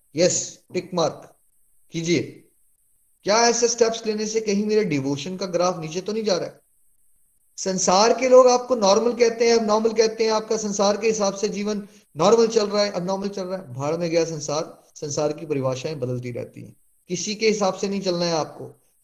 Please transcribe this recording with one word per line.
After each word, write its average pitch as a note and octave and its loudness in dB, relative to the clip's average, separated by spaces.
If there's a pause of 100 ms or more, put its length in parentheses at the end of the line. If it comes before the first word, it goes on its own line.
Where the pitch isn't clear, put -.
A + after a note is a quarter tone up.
(160)
यस, - 0 (140)
टिक F3 -8
मार्क D#3+ -4 (580)
कीजिए। E3 0 (1040)
क्या G3+ 2
ऐसे A#3 2
स्टेप्स A3+ 0
लेने G#3+ -4
से A3 -4
कहीं G#3 0
मेरे G#3+ 2
डिवोशन C#3+ -4
का F#3+ -8
ग्राफ F3 2
नीचे D#3+ -8
तो G#3 -6
नहीं A3 -4
जा G3+ 0
रहा D#3 -4
है? - -14 (1000)
संसार F#3+ 2
के B3+ 0
लोग B3+ 10
आपको B3 2
नॉर्मल A3 4
कहते A#3 2
हैं, A#3 4
अब A3 2
नॉर्मल A3 2
कहते A3 0
हैं, A3 2
आपका G#3+ -2
संसार G3+ 0
के A3 -2
हिसाब G3+ 0
से G3+ -4
जीवन G3+ -6 (300)
नॉर्मल A3 6
चल A3 0
रहा G#3 0
है, G3+ -2
अब F3+ -4
नॉर्मल F#3+ -4
चल G3 -8
रहा F#3 -8
है। C3+ -16
भाड़ C#3+ -2
में E3+ -2
गया E3 2
संसार, D3+ -8 (120)
संसार D3+ -4
की D#3+ -14
परिभाषाएं C#3 -4
बदलती B2 -6
रहती A#2 -12
हैं। A#2 -20 (340)
किसी F#3+ -6
के A3 0
हिसाब F#3+ 2
से G3 -6
नहीं G3 -4
चलना F3 -2
है E3+ -2
आपको, C#3+ -6 (220)